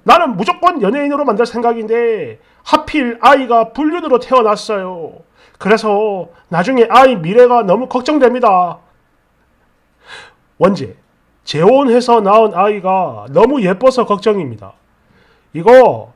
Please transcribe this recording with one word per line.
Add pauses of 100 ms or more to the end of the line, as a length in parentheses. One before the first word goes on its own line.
나는
무조건
연예인으로
만들
생각인데 (240)
하필
아이가
불륜으로
태어났어요. (440)
그래서 (220)
나중에
아이
미래가
너무
걱정됩니다. (1800)
원제. (480)
재혼해서
낳은
아이가
너무
예뻐서
걱정입니다. (800)
이거